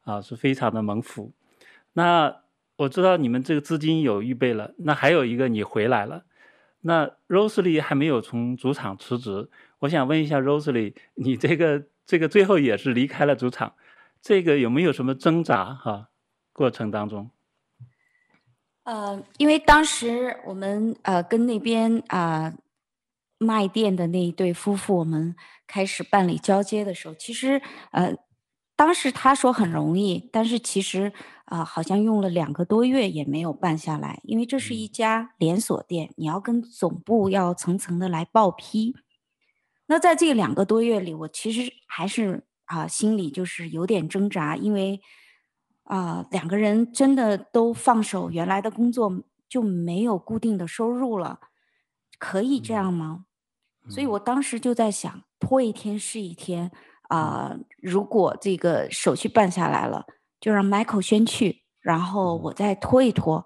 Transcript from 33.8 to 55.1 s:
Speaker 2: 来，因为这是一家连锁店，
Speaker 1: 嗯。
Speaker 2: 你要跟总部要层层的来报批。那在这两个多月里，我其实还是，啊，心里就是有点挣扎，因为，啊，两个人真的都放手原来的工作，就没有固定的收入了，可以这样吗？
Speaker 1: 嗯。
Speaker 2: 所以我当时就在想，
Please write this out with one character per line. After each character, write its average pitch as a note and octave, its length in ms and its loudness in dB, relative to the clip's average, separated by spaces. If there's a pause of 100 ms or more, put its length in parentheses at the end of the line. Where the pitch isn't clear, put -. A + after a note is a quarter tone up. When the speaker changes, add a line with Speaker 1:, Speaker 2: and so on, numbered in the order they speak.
Speaker 2:
来， C#3+ 260 -10
因 A3 140 -2
为 A#3+ 80 -2
这 C4+ 120 -2
是 B3 160 -8
一 A3 140 -8
家 A3+ 500 -2
连 F3 220 2
锁 - 220 -2
店， E3 260 -6
Speaker 1:
嗯。 - 80 -20
Speaker 2:
你 D#3+ 100 -6
要 E3 140 -4
跟 A#3 220 -2
总 F3 380 -4
部 G#3 280 2
要 F#3+ 240 0
层 F3 240 -2
层 E3+ 220 -4
的 F#3 100 -2
来 E3+ 160 -2
报 G#3+ 260 4
批。 A3 460 -4 (880)
那 D#4 120 4
在 E4 180 6
这 D#4+ 160 4
两 G3 220 2
个 G3 100 2
多 A3 180 2
月 A#3 160 2
里， F3+ 140 -6
我 D#3 160 -10
其 - 240 -8
实 B3 180 -4 (160)
还 F3 220 -6
是， G3+ 380 -4 (180)
啊， E3 240 -6
心 G#3+ 280 0
里 F3 140 -4
就 F#3 140 -6
是 F3 240 -10
有 E3 180 -4
点 F#3 220 0
挣 G3+ 220 0
扎， D#3 260 -2
因 G#3 160 -2
为， G3 280 -2 (840)
啊， F3 480 -6
两 E3 160 -6
个 F3 100 -2
人 G#3+ 360 2
真 C4+ 240 4
的 A3 200 2
都 A#3 360 0
放 A3+ 300 4
手 F3+ 280 -4
原 E3 160 -4
来 F#3+ 160 0
的 A3 80 -4
工 A#3 220 2
作， G#3 320 -2 (240)
就 B3+ 120 -2
没 F3+ 420 -2
有 A#3 140 0
固 A3 220 -6
定 A3 180 -2
的 F3 120 -6
收 A3+ 200 -4
入 B3 300 -4
了， D#3+ 220 -8 (800)
可 - 240 -4
以 C4 180 0
这 A3+ 120 -8
样 G3 200 -2
吗？ E3 320 -6 (600)
Speaker 1:
嗯。 A#2+ 60 -18
Speaker 2:
所 E3 120 -8
以 C#4+ 40 -2
我 G#3 120 -2
当 A#3+ 220 -2
时 B3 200 -4
就 B3 120 0
在 A3+ 180 2
想， - 340 -10 (160)